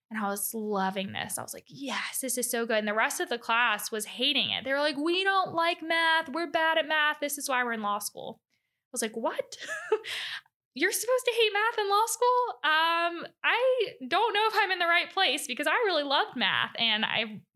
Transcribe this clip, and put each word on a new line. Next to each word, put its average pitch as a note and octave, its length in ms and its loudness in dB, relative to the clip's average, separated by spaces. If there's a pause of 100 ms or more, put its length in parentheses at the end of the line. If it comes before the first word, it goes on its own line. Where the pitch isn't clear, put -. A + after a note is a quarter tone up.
And A3 100 -8
I G3+ 80 -2
was G3+ 260 -4
loving G3+ 580 -4
this. - 260 -6
I - 40 -8
was - 120 -12
like, - 140 -16
"Yes, A#3+ 540 -8
this B3+ 160 -4
is A#3+ 120 -2
so A#3 160 -2
good." A3+ 120 0
And G#3+ 100 0
the G#3+ 60 0
rest B3 260 2
of F4 80 -2
the A#3+ 100 -2
class A3+ 540 0
was G#3+ 140 -4
hating B3+ 460 0
it. F#2 120 -2
They C4+ 80 -4
were C#4 80 2
like, D4 180 0
"We F4 260 2
don't G4 300 2
like E4+ 280 0
math. D#4+ 480 2
We're D#4+ 200 -4
bad D#4+ 280 2
at D#4 100 2
math. D4+ 320 2
This C#4+ 180 -4
is C#4 120 -6
why B3 140 2
we're A#3 100 -2
in A3 80 -4
law G3+ 180 0
school." - 420 -10
I - 520 -20
was A#3+ 80 -6
like, A3 160 -4
"What? D4 400 -4 (340)
<laughs> A4 60 4 (760)
You're E4 160 2
supposed B4+ 340 0
to A#4+ 120 2
hate G#4+ 160 4
math A4 260 0
in G4+ 100 0
law G#4 160 4
school?" B4 480 2 (100)
Um, E4 640 2 (160)
I A#4 480 2 (160)
don't G4+ 260 2
know G#4+ 140 4
if G#4+ 80 -2
I'm G4 160 2
in F4+ 80 0
the F4 60 0
right E4+ 260 2
place D4+ 360 0
because D4 200 -4
I D#4 60 4 (120)
really E4 180 2
loved D4 340 0
math E3+ 400 2
and A3 260 2
I G#3+ 380 -2 (140)